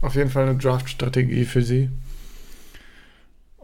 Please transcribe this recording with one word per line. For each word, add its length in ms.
auf 140
jeden 140
Fall 180
eine 100
Draft-Strategie 840
für 180
sie. 280